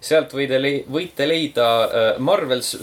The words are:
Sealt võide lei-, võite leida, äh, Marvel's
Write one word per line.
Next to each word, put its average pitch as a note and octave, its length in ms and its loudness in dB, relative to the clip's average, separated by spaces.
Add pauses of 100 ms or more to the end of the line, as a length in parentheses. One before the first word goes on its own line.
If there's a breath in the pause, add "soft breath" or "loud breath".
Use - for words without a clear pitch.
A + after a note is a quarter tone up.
Sealt D#3 320 0
võide C3 280 0
lei-, C#3 240 -2
võite D#3 400 -4
leida, A#2+ 640 2
äh, A2 300 0
Marvel's C3+ 640 -2